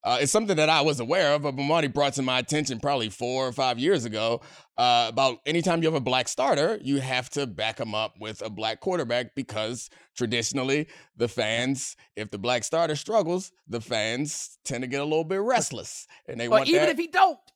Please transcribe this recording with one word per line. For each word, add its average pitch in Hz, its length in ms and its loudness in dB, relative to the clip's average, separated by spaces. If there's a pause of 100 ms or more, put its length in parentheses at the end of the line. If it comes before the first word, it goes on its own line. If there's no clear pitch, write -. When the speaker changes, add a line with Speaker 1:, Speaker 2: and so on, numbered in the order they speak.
Speaker 1:
uh, 123 160 2
it's 139 100 0
something 208 240 2
that 151 140 4
I 160 120 4
was 143 200 2
aware 147 320 2
of, 147 80 2
but 139 160 -4
Bomani 143 360 2
brought 143 200 2
to 139 80 -2
my 127 180 2
attention 135 400 -2
probably 131 300 0
four 127 360 -2
or 127 60 -2
five 127 260 0
years 143 280 2
ago, 113 340 -2 (380)
uh, 120 320 6
about 123 360 0
anytime 170 380 2
you 156 60 4
have 160 60 0
a 147 40 2
black 127 300 0
starter, 175 520 2
you 139 200 0
have 127 300 -4
to 143 140 -2
back 107 360 -4
'em 110 120 -6
up 107 240 -2
with 107 240 -10
a 110 80 -6
black 110 300 -4
quarterback 127 560 -2
because 117 540 -6 (260)
traditionally 127 720 0 (300)
the 117 100 0
fans, 120 720 -2 (180)
if 104 160 -10
the 107 60 -8
black 120 260 -2
starter 160 320 0
struggles, 185 560 -2 (160)
the 117 140 -6
fans 117 840 -4
tend 127 200 -6
to 127 40 -8
get 139 140 -2
a 147 40 -2
little 156 200 2
bit 190 160 -2
restless, 208 680 -2 (180)
and 117 140 -10
they 120 80 -2
Speaker 2:
Well, 214 140 6
Speaker 1:
want - 80 0
Speaker 2:
even 311 140 6
Speaker 1:
that - 60 4
Speaker 2:
if 285 80 -2
he 339 100 -4
don't. 349 320 4 (160)